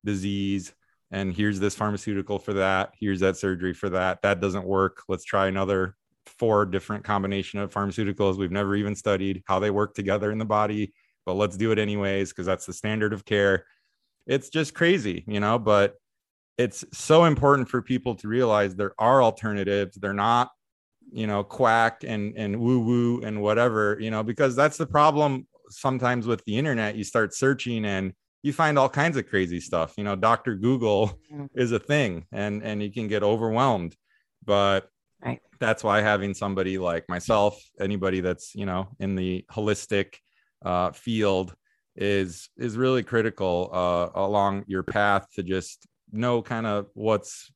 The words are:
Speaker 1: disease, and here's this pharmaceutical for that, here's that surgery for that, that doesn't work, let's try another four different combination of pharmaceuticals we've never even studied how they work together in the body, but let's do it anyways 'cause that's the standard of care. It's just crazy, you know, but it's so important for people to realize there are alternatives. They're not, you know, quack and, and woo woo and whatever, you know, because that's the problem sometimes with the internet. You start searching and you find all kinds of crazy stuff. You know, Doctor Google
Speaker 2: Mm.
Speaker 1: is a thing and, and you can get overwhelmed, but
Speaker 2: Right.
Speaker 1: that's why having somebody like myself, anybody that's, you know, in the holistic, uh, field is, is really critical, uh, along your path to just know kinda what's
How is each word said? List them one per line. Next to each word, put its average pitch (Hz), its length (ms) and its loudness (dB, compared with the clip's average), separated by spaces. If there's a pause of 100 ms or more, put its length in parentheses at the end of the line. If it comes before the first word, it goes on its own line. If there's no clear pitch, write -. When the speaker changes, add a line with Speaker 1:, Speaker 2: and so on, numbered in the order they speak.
Speaker 1:
disease, 98 680 -4 (380)
and 95 220 -4
here's 104 260 0
this 98 160 0
pharmaceutical 104 640 -4
for 104 140 -6
that, 95 460 0
here's 98 200 0
that 95 180 2
surgery 92 360 -4
for 98 160 -6
that, 92 340 -2
that 98 180 2
doesn't 95 240 -2
work, 95 420 0
let's 92 160 -4
try 98 240 2
another 95 480 -2 (300)
four 104 400 2
different 98 380 -6
combination 98 560 -2
of 98 120 -6
pharmaceuticals 101 680 -2
we've 95 140 -2
never 101 240 -2
even 104 200 -2
studied 98 500 -2
how 95 140 0
they 104 100 2
work 101 240 0
together 101 380 -2
in 110 80 -4
the 110 60 -4
body, 107 460 0 (360)
but 90 80 -2
let's 98 220 0
do 110 140 2
it 107 60 2
anyways 98 560 -2
'cause 90 140 -6
that's 95 180 -2
the 92 80 -12
standard 107 400 -2
of 95 100 -10
care. 101 440 2 (580)
It's 131 240 -2
just 156 240 -2
crazy, 107 540 0
you 104 120 -4
know, 107 200 2
but 104 360 4 (600)
it's - 340 -2
so 165 340 6
important 139 440 4
for 123 120 -2
people 127 340 -4
to - 120 -12
realize 104 480 2
there 98 240 -4
are 127 220 8
alternatives. 101 760 0
They're 98 160 -4
not, 117 380 2 (600)
you 113 160 -6
know, 101 160 -2
quack 113 640 2
and, 107 320 -6
and 107 220 -4
woo 120 200 2
woo 120 420 0
and 107 200 -6
whatever, 107 580 2
you 110 120 -6
know, 110 120 -4
because 120 320 0
that's 147 220 2
the 156 100 -4
problem 147 600 2 (220)
sometimes 123 580 -2
with 113 180 -2
the 107 120 -2
internet. 117 380 -2
You 107 80 -6
start 110 300 0
searching 123 520 0
and 95 280 -2 (280)
you 143 120 -2
find 151 260 2
all 131 100 4
kinds 147 280 0
of 113 100 -4
crazy 87 320 0
stuff. 82 380 -2
You 104 60 -8
know, 101 120 -4
Doctor 110 400 0
Google 107 640 0 (120)
Speaker 2:
Mm. 143 240 -12
Speaker 1:
is 123 160 0
a 113 80 0
thing 113 520 -2
and, 104 320 -6
and 107 180 -6
you 104 100 -6
can 110 160 -6
get 104 160 0
overwhelmed, 110 720 0 (480)
but 101 460 2 (340)
Speaker 2:
Right. - 180 -8 (180)
Speaker 1:
that's 110 240 0
why 107 180 4
having 101 320 0
somebody 95 440 -4
like 85 320 -4
myself, 104 520 2 (180)
anybody 95 420 -2
that's, 90 340 -6
you 101 100 -8
know, 95 240 -4 (100)
in 98 160 -4
the 92 360 -4
holistic, 104 640 -2 (480)
uh, 90 280 0
field 98 600 -2 (420)
is, 95 640 -2
is 117 200 -6
really 127 260 2
critical, 95 720 0
uh, 87 420 0
along 98 520 0
your 92 160 -4
path 101 500 2
to 98 100 -6
just 92 440 -6 (240)
know 120 300 -2
kinda 110 520 -4
what's 107 640 -4